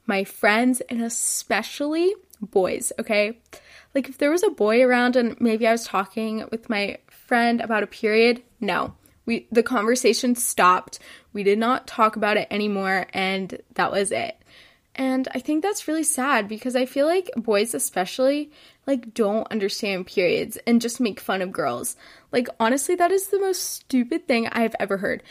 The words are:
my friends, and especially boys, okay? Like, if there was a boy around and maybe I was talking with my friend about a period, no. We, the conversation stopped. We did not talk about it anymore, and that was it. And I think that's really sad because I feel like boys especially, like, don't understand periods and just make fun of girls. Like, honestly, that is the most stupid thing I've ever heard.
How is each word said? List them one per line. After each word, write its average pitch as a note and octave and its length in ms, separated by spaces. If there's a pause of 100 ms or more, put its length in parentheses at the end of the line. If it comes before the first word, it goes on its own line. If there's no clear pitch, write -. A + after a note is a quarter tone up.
my G3 180
friends, A#3 580
and A#3 200
especially C#4+ 1120 (280)
boys, - 580
okay? G#3+ 400 (560)
Like, C#4 140
if C4+ 80
there C#4+ 120
was E4+ 140
a G#4 80
boy A3+ 320
around B3 320
and A#3+ 260
maybe A3+ 240
I A3 60
was A#3 140
talking A3 640
with A3+ 180
my G3+ 280 (120)
friend A#3 520
about A3 220
a G3+ 40
period, A3+ 560 (160)
no. G3 340 (320)
We, - 260
the A3+ 120
conversation A#3+ 720
stopped. - 640 (340)
We G3+ 100
did G3+ 160
not A#3+ 280
talk A3 300
about G#3 200
it G3 140
anymore, G3 640
and F#3+ 440 (180)
that - 160
was F#3+ 200
it. - 260 (580)
And C4 380
I B3+ 60
think D4+ 220
that's G4+ 260
really D#4 160
sad B3 440
because A3 280
I B3+ 100
feel C#4 200
like F4+ 300
boys G#3+ 380
especially, C#4+ 800 (360)
like, A#3+ 260
don't G#3+ 380
understand G3 560
periods - 580
and A#3 160
just A#3 180
make A3 200
fun F#3+ 220
of F#3 100
girls. C3 440 (360)
Like, B3 180 (100)
honestly, B3+ 360
that F4 160
is G4 160
the G4 120
most F#4+ 340
stupid B3+ 540
thing A#3 200
I've A3+ 320
ever G3+ 180
heard. F#3 340